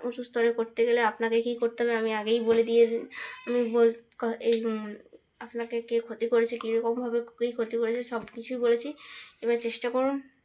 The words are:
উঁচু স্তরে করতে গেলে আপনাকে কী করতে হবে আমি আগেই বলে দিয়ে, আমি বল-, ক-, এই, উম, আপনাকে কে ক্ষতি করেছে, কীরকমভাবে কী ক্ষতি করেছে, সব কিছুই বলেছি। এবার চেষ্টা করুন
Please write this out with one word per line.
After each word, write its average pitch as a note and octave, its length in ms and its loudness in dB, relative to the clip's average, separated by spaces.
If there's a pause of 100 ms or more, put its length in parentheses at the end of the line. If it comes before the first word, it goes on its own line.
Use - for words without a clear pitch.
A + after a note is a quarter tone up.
উঁচু A#3+ 180 -6
স্তরে A#3 300 2
করতে A#3 340 -2
গেলে A#3+ 160 4
আপনাকে A3+ 400 0
কী A#3+ 120 -2
করতে A#3 260 -2
হবে A#3 140 2
আমি A3 200 0
আগেই G#3+ 260 0
বলে A3+ 220 4
দিয়ে, A#3 200 6 (640)
আমি B3 160 0 (120)
বল-, A#3 300 4 (160)
ক-, A#3 220 -2
এই, A#3 240 2
উম, A3 220 -4 (540)
আপনাকে A#3 400 -8
কে A#3 200 -2
ক্ষতি A#3 280 -6
করেছে, A#3 300 2
কীরকমভাবে A#3 600 -2 (200)
কী A#3+ 140 0
ক্ষতি A#3 260 -4
করেছে, A#3 240 0
সব A#3+ 200 -6 (120)
কিছুই B3 240 -8
বলেছি। A#3 300 2 (520)
এবার A#3 160 0
চেষ্টা A#3 340 -4
করুন C4 240 2 (300)